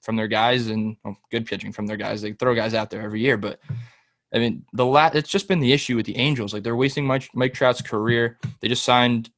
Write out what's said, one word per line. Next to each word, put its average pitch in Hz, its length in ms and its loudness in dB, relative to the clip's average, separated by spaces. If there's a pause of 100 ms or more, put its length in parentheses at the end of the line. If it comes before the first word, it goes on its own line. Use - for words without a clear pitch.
from 113 160 -4
their 110 100 0
guys 113 420 2
and, 110 360 -4
well, 101 100 -10 (160)
good 117 140 -2
pitching 101 260 -8
from 104 160 -8
their 107 120 -6
guys. 107 240 -6
They 107 100 -6
throw 123 220 0
guys 113 180 0
out 110 160 -2
there 104 140 -8
every 107 180 -6
year, 123 160 4
but, 104 240 -6 (760)
I 113 40 2
mean, 117 340 -2
the 123 140 2
la-, 147 260 6
it's 151 160 0
just - 200 -2
been 180 120 2
the 131 140 6
issue 131 220 0
with 110 100 0
the 104 100 -8
Angels. 117 380 -2
Like, 104 80 -6
they're 117 120 -2
wasting 135 300 0
Mike, 135 300 -2
Mike 131 180 0
Trout's 127 300 2
career. 117 560 0 (220)
They 110 80 -2
just 123 160 -2
signed 123 540 4